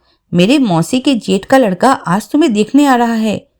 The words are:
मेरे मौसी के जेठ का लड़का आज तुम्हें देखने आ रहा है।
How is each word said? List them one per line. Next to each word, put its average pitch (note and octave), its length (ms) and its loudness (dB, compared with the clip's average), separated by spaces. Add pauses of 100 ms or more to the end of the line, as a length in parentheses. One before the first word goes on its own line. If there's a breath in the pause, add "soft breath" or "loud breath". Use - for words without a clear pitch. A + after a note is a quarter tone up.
(340)
मेरे F#3 240 2
मौसी G3+ 420 -2
के C#4 140 0
जेठ G3 300 -2
का C4+ 140 2
लड़का A#3 340 2
आज A3 380 -4
तुम्हें D4 220 0
देखने G#3+ 340 0
आ C4+ 80 2
रहा A#3+ 180 0
है। A3 480 -4